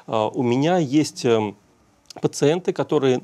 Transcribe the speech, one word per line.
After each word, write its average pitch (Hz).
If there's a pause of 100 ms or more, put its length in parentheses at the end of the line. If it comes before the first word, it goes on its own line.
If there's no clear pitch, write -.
Э, 110
у 139
меня 139
есть, 147
эм, 110 (640)
пациенты, 160
которые, 135